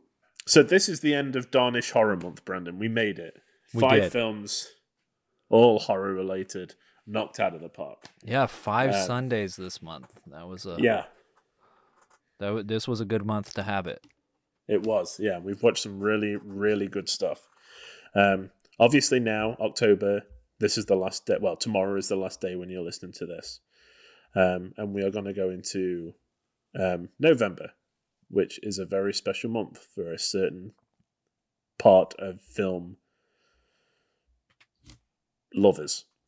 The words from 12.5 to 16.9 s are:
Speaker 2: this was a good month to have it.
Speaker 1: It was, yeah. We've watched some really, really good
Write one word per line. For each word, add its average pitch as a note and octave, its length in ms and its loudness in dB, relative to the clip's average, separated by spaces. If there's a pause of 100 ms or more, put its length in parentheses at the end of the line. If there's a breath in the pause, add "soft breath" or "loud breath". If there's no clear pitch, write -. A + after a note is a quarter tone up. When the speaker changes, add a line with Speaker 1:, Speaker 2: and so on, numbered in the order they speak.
Speaker 2:
this A2 240 -4
was A2+ 140 -2
a A2 40 -4
good G2+ 200 -2
month G#2 300 -4
to G2+ 80 -6
have G2 240 -4
it. - 160 -10 (640)
Speaker 1:
It G#2 160 2
was, G#2+ 360 -2
yeah. G2 200 -2
We've G2 220 -8
watched A2+ 220 2
some G2 160 -10
really, G#2 380 0
really G2+ 500 -2
good F#2+ 220 -8